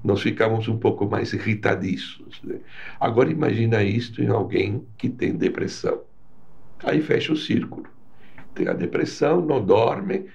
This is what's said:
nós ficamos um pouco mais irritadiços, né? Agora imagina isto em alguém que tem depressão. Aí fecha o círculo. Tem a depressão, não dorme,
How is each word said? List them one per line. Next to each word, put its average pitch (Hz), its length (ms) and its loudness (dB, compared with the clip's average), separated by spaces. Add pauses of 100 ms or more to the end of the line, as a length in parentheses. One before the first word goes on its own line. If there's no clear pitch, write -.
nós 101 200 2
ficamos 110 460 2
um 107 100 0
pouco 101 280 2
mais 101 260 -2
irritadiços, 101 1080 -2
né? - 140 -8 (420)
Agora 120 320 4
imagina 113 520 4
isto 104 400 0
em 117 60 2
alguém 101 560 2 (120)
que - 120 -2
tem - 260 -2
depressão. - 680 -2 (840)
Aí - 180 2
fecha - 320 2
o 151 40 4
círculo. - 500 -2 (680)
Tem 90 140 0
a 90 40 0
depressão, - 680 2
não 143 240 2
dorme, - 720 4